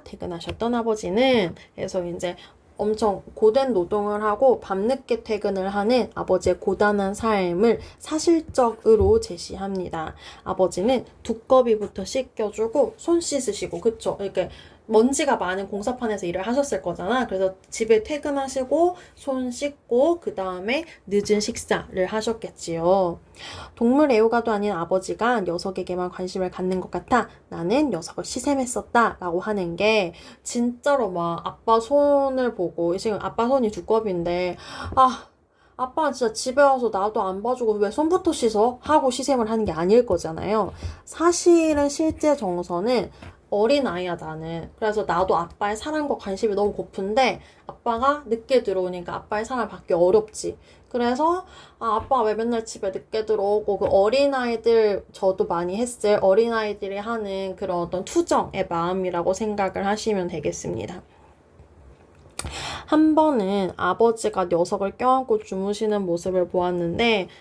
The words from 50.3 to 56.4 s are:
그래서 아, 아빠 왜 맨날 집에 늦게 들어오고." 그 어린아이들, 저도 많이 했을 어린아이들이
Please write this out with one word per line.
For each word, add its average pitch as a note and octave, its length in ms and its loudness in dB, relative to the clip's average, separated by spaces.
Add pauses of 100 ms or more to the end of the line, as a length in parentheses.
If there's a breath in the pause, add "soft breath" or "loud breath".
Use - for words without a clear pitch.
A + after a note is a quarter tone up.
그래서 C#4+ 560 0 (340 loud breath)
아, A3+ 160 -2
아빠 A3+ 280 0
왜 G#3+ 120 2
맨날 A3+ 300 -2
집에 - 240 -6
늦게 G#3+ 360 -4
들어오고." G#3 520 0
그 G3 80 -2
어린아이들, A3+ 1300 2
저도 F#3+ 340 0
많이 F3 300 -4
했을 G#3+ 440 0
어린아이들이 G#3 760 2